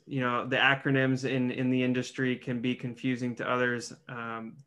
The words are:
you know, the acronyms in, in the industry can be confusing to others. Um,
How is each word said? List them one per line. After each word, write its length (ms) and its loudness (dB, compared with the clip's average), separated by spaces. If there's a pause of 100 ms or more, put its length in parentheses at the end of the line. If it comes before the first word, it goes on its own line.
you 140 -4
know, 260 0
the 120 0
acronyms 640 4
in, 280 0
in 180 0
the 120 4
industry 540 0
can 240 -4
be 160 0
confusing 600 -4
to 140 -4
others. 440 0 (160)
Um, 580 -8